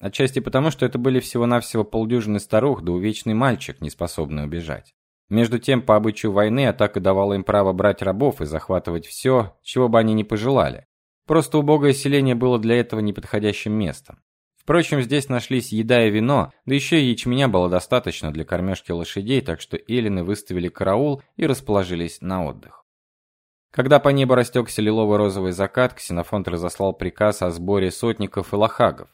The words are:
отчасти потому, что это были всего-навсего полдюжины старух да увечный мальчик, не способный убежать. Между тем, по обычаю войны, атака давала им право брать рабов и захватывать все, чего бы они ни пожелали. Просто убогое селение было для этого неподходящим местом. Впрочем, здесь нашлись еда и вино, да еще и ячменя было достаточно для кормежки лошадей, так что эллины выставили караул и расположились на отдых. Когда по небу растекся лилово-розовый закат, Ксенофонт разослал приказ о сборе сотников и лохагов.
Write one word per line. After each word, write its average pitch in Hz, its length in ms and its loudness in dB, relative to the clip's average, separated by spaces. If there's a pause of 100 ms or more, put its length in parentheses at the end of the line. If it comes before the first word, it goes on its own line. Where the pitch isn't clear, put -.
отчасти 131 400 -2
потому, 131 300 0
что 131 160 -2
это 127 120 -4
были 127 220 2
всего-навсего 120 640 0
полдюжины 110 560 -2
старух 120 420 0
да 87 100 -2
увечный 107 420 -2
мальчик, 120 460 -2
не 76 100 -8
способный 76 540 -6
убежать. 78 500 -10 (340)
Между 117 300 2
тем, 127 240 0
по 107 120 4
обычаю 107 380 0
войны, 110 340 2
атака 101 340 0
давала 95 340 2
им 95 100 -2
право 98 280 4
брать 95 300 0
рабов 104 380 0
и 78 60 -4
захватывать 85 600 -4
все, 127 560 0
чего 127 260 0
бы 113 100 4
они 110 160 4
ни 110 80 2
пожелали. 107 640 0 (400)
Просто 156 320 2
убогое 143 340 4
селение 135 420 2
было 123 240 2
для 113 220 2
этого 113 200 -4
неподходящим 107 720 -2
местом. 101 480 -6 (360)
Впрочем, 151 440 0
здесь 135 280 -2
нашлись 123 420 -4
еда 113 360 2
и 107 40 4
вино, 110 400 2 (160)
да 131 80 -2
еще 143 220 0
и 147 80 4
ячменя 123 420 0
было 92 220 2
достаточно 90 640 -2
для 78 120 -8
кормежки 92 460 -4
лошадей, 98 520 -2
так 82 180 -6
что - 260 -10
эллины 104 380 0
выставили 90 440 -4
караул 131 540 0 (140)
и 165 100 0
расположились 92 760 -2
на 90 240 -4
отдых. - 320 -14 (920)
Когда 135 300 4
по 143 80 2
небу 135 260 4
растекся 120 460 0
лилово-розовый 104 720 0
закат, 98 420 0
Ксенофонт 90 540 -6
разослал 87 460 -4
приказ 104 480 -2
о 90 80 0
сборе 90 400 0
сотников 104 600 -4
и 101 40 -2
лохагов. 107 580 0